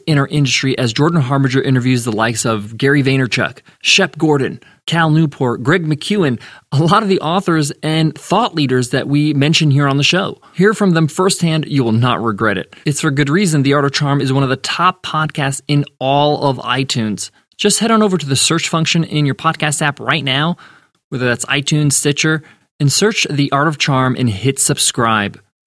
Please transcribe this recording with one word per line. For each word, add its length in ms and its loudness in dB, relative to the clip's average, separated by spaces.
in 120 2
our 100 0
industry, 500 0
as 140 0
Jordan 300 2
Harbinger 400 0
interviews 420 2
the 80 -4
likes 340 -2
of 320 -4
Gary 240 2
Vaynerchuk, 600 -2
Shep 360 0
Gordon, 420 0
Cal 220 2
Newport, 540 0
Greg 220 0
McKeown, 560 -2
a 100 2
lot 180 2
of 60 -2
the 140 0
authors 500 -2
and 320 0
thought 420 -2
leaders 340 0
that 180 -2
we 260 0
mention 380 2
here 160 2
on 80 0
the 80 0
show. 380 -2
Hear 200 2
from 180 2
them 160 2
firsthand. 580 0
You 200 0
will 80 0
not 280 2
regret 360 0
it. 260 -10
It's 160 -2
for 100 0
good 200 0
reason. 340 2
The 80 2
Art 140 2
of 80 -2
Charm 260 0
is 140 0
one 100 2
of 60 0
the 80 -2
top 460 -2
podcasts 680 -4
in 160 2
all 440 0
of 140 2
iTunes. 760 -4
Just 240 0
head 100 0
on 140 4
over 140 2
to 80 -4
the 100 -2
search 320 0
function 380 0
in 200 0
your 100 0
podcast 460 -2
app 160 -2
right 280 -2
now, 320 0
whether 180 -4
that's 200 0
iTunes, 480 0
Stitcher, 500 0
and 100 2
search 380 0
The 240 0
Art 160 2
of 80 -4
Charm 420 0
and 100 0
hit 300 -2
subscribe. 840 0